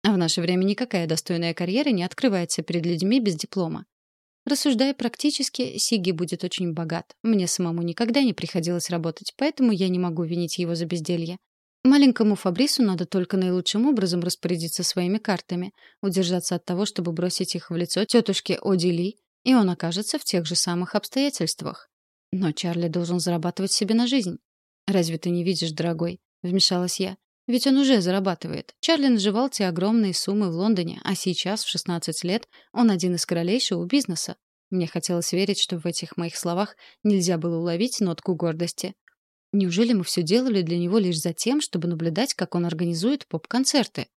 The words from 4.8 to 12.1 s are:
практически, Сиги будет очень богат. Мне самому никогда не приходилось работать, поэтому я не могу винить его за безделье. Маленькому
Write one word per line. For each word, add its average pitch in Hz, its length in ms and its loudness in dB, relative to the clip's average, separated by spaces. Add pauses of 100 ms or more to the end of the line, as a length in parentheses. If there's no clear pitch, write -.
практически, - 840 -4
Сиги 190 340 0
будет 170 320 -4
очень 175 280 -4
богат. 165 500 -6
Мне 208 260 2
самому 170 340 -2
никогда 226 400 0
не 240 100 4
приходилось 170 580 -4
работать, 165 460 -6
поэтому 269 360 2
я 185 160 0
не 180 100 0
могу 175 240 -2
винить 170 360 -4
его 170 180 -2
за 170 100 -4
безделье. 170 520 -4 (440)
Маленькому 254 540 6